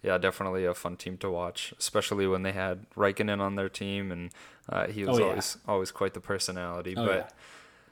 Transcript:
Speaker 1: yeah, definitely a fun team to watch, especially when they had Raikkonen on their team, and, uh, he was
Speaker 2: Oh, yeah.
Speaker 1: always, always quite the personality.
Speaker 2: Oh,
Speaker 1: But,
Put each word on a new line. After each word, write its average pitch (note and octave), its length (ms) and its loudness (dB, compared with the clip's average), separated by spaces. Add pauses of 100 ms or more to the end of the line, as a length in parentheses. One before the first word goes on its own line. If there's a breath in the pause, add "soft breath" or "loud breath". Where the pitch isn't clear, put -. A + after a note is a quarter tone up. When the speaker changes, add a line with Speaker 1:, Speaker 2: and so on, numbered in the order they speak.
Speaker 1:
yeah, F#2 160 2
definitely F#2 460 0
a F2 80 2
fun F2+ 240 -6
team F#2 220 -10
to G2+ 120 -4
watch, F2 480 -4
especially G2+ 480 2
when F#2 180 4
they F#2+ 80 0
had F#2+ 380 -4
Raikkonen G#2 500 2
on G2 160 0
their G2 120 -2
team, G2 440 -4
and, F2 180 -8 (380 loud breath)
uh, F#2 180 0
he G2+ 180 -4
was B2 120 4
Speaker 2:
Oh, A2+ 40 6
yeah. G2+ 100 6
Speaker 1:
always, - 360 -2
always F#2+ 240 2
quite - 240 0
the F#2+ 60 -8
personality. F2+ 760 -4
Speaker 2:
Oh, A#2 80 0
Speaker 1:
But, F#2+ 300 2 (580 loud breath)